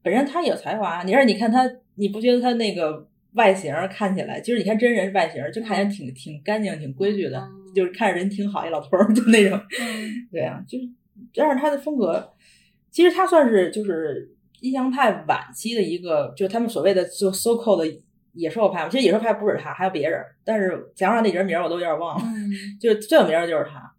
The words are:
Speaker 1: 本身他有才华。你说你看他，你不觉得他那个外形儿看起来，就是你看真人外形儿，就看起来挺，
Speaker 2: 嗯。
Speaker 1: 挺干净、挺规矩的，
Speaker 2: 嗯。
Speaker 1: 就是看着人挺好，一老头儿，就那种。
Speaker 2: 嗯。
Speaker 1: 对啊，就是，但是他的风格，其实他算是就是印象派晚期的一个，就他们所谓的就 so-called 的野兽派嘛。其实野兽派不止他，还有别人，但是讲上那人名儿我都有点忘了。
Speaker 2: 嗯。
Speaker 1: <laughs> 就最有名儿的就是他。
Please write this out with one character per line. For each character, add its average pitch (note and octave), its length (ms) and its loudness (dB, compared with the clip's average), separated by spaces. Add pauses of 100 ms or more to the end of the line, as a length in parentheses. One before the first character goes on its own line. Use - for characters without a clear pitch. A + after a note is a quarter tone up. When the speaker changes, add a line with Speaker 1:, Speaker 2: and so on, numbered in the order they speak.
Speaker 1:
本 F3+ 120 0
身 C4 120 4
他 E4 200 -4
有 B3 100 0
才 F3 220 -6
华。 F3 260 -4
你 F#3+ 100 0
说 C4+ 100 6
你 A3 100 4
看 G#3+ 180 0
他， B3+ 180 4 (260)
你 G3+ 140 -2
不 G#3 120 -8
觉 B3 120 4
得 B3 80 2
他 B3 120 0
那 A3 220 -2
个 D3+ 320 -4 (260)
外 G#3+ 200 6
形 F3 200 -4
儿 E3+ 140 -2
看 F#3+ 280 -2
起 E3+ 60 -4
来， - 180 -8
就 A3+ 140 -4
是 A#3 60 0
你 F#3+ 60 -2
看 G#3+ 120 0
真 A#3+ 160 4
人 G3 200 0
外 F3 160 2
形 A#2+ 120 -10
儿， D3 100 -8
就 A3 100 -8
看 - 140 -4
起 F#3+ 80 2
来 - 20 2
挺， F#3 240 -6
Speaker 2:
嗯。 C3+ 40 -12
Speaker 1:
挺 D3+ 300 -16
干 G#3+ 180 -2
净、 F3+ 180 -4
挺 C#3 140 -10
规 G3 200 0
矩 F3+ 160 -4
的， C3 100 -6
Speaker 2:
嗯。 - 340 -16
Speaker 1:
就 F#3+ 100 2
是 F3+ 80 -2
看 G#3 200 0
着 F3 60 -4
人 F#3 120 -2
挺 G3+ 200 -4
好， G3 160 -6
一 E3 40 -8
老 D#3 100 -4
头 - 180 -2
儿， - 160 4
就 A#3 100 4
那 A3 260 6
种。 G3 80 -2
Speaker 2:
嗯。 A3 760 -8
Speaker 1:
对 E3 100 -6
啊， - 260 -8
就 B3 100 -12
是， C4 80 -8 (480)
但 D4+ 160 0
是 C#4 80 0
他 D4 120 0
的 C#4+ 80 0
风 D4 200 -6
格， F3+ 360 -2 (580)
其 E4 120 4
实 F4 100 6
他 F4+ 120 2
算 D#4 240 6
是 F#3 220 4
就 G#3+ 120 -6
是 D#3+ 500 -6 (280)
印 C4 100 -4
象 C4 180 -2
派 B3 380 2
晚 - 260 -2
期 A#3 220 -6
的 A3 60 2
一 E3+ 160 -2
个， D#3 400 -2
就 G3 100 0
他 G#3+ 120 -2
们 A#3 100 0
所 E3 140 -4
谓 G3 100 4
的 C4+ 120 2
就 G3+ 260 -2
so-called G#3 540 2
的 - 160 -8 (320)
野 E3 160 -4
兽 G#3+ 200 0
派 F3 140 -2
嘛。 D#3 60 -6
其 A3 80 -2
实 C4+ 60 2
野 F#3 80 6
兽 G#3+ 80 2
派 A3 140 0
不 G#3 160 0
止 - 120 -2
他， D3 120 -12
还 F#3 120 -2
有 F#3+ 60 0
别 D3+ 180 -2
人， E3 120 -4 (240)
但 A3 120 0
是 F#3 380 -2
讲 F#3+ 180 2
上 A#3 100 2
那 G#3 80 4
人 F3+ 140 0
名 E3+ 120 -2
儿 F3 60 0
我 D#3+ 60 -2
都 E3+ 60 -2
有 F3 40 -6
点 E3 200 -2
忘 F3 180 -6
了。 A3+ 80 -4
Speaker 2:
嗯。 G#3+ 240 -6 (140)
Speaker 1:
<laughs> - 160 -14
就 A#3 160 2
最 G#3+ 220 2
有 A#3 80 8
名 D#3 120 0
儿 E3+ 40 2
的 E3+ 60 -4
就 E3 100 -2
是 C#3+ 80 -2
他。 - 340 -18